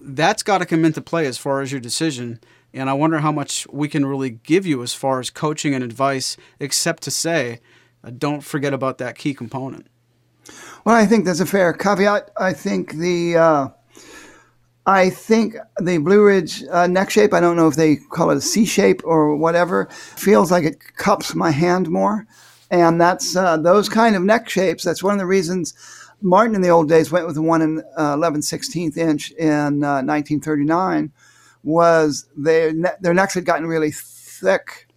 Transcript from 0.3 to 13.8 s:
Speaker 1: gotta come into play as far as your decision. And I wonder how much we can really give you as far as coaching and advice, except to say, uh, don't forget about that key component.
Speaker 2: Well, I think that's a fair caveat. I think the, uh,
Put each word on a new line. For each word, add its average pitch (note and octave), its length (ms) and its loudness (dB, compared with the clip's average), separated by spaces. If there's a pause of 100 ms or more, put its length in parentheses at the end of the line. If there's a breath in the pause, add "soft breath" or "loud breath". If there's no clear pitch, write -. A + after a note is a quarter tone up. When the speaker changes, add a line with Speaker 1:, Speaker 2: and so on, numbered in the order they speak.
Speaker 1:
gotta F#3 240 0
come E3 180 2
into D#3 160 0
play E3 260 -4
as A#2+ 120 -6
far C#3 220 -4
as C3+ 100 -8
your C3+ 100 -6
decision. A#2+ 600 -6 (320 soft breath)
And C3 160 -6
I C3+ 40 -2
wonder D#3 260 2
how D3+ 140 0
much - 400 -8
we C#3+ 160 -4
can C#3+ 180 -2
really C3+ 240 -6
give D#3 340 -2
you C#3 180 -2
as B2 120 -10
far C3+ 240 -4
as B2 100 -8
coaching D3+ 460 -6
and B2+ 80 -4
advice, C3 540 -4 (220 soft breath)
except D3+ 460 -4
to C#3 60 -10
say, C3+ 500 -4 (420 soft breath)
uh, - 140 -18
don't D3 260 -4
forget C#3 300 -4
about C3 260 -4
that B2 200 -10
key C#3+ 160 -6
component. B2+ 540 -12 (960 loud breath)
Speaker 2:
Well, A3 100 4
I A3+ 100 6
think G3+ 200 4
that's F3 160 0
a F3+ 60 0
fair F3+ 260 2
caveat. G3+ 680 0
I F#3+ 140 0
think G3 420 -6
the, E3+ 420 -2
uh, D#3 320 4 (1200 loud breath)